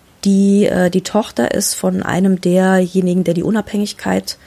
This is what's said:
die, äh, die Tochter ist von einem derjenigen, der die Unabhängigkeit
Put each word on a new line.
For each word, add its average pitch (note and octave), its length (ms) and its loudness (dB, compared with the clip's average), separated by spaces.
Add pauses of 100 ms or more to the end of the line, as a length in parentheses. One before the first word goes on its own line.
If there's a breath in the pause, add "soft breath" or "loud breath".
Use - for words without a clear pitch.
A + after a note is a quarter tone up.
(240)
die, G3 420 4
äh, F3+ 240 0
die F#3 120 0
Tochter - 520 -2
ist G3+ 200 -4
von F#3 280 -4
einem F#3 380 0
derjenigen, F#3 840 2
der E3+ 120 0
die E3+ 100 -2
Unabhängigkeit G3+ 920 -4 (100)